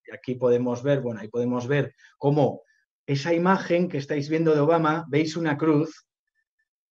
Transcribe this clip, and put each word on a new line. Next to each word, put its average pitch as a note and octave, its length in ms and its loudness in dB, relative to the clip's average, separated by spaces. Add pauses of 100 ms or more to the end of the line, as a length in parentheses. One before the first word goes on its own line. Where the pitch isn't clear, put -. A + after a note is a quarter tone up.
(140)
aquí B2 220 -8
podemos B2 480 0
ver, C#3 160 2
bueno, A#2 220 -6
ahí A2 80 -14
podemos A#2+ 380 -2
ver C#3 280 -2 (220)
cómo C#3+ 460 0 (420)
esa C#3+ 280 -2
imagen F3 540 2
que D3+ 120 -6
estáis C#3+ 280 -4
viendo D#3+ 260 2
de D3+ 60 4
Obama, D#3+ 480 2
veis D#3 300 -2
una D#3 200 -2
cruz, D3+ 480 0 (840)